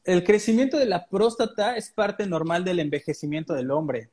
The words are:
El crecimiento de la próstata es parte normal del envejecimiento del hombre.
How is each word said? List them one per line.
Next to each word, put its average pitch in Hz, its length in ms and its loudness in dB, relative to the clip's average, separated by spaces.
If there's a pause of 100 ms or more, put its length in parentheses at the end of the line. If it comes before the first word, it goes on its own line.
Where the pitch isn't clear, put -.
El 180 200 2
crecimiento 226 540 4
de - 80 2
la 175 220 -2
próstata 220 680 0
es - 160 -8
parte 202 360 -2
normal 165 360 0
del 180 160 0
envejecimiento 147 720 -4
del 131 180 -4
hombre. 139 420 -2